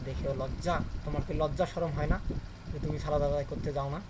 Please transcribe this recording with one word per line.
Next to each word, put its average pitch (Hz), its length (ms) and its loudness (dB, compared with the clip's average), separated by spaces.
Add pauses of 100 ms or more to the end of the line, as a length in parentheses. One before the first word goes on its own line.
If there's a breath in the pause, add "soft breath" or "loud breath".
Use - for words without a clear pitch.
দেখেও 135 280 -2
লজ্জা? 135 460 0 (260)
তোমার 147 220 0
কি 170 60 -2
লজ্জা 151 320 2
শরম 165 260 0
হয় 147 160 0
না 180 120 4 (540)
যে 151 60 -4
তুমি 151 200 0
সালাত 151 220 2
আদায় 143 280 2
করতে 147 240 -2
যাও 139 160 0
না? 156 200 -4